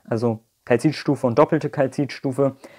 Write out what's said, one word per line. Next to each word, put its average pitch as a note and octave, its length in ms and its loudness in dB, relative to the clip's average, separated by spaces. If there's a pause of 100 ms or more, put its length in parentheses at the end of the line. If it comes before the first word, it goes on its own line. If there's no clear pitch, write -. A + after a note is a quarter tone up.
also A2+ 380 -2 (240)
Kalzitstufe C#3 600 0
und A2+ 140 2
doppelte D3+ 300 2
Kalzitstufe, C3+ 880 -2 (220)